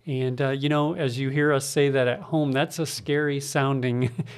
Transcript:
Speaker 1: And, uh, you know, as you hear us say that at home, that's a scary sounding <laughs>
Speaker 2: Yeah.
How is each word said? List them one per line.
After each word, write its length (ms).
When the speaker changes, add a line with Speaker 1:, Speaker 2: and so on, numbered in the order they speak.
Speaker 1:
And, 360
uh, 80
you 180
know, 260
as 240
you 120
hear 240
us 120
say 240
that 200
at 100
home, 320
that's 260
a 80
scary 540
sounding 640
<laughs> 0
Speaker 2:
Yeah. 60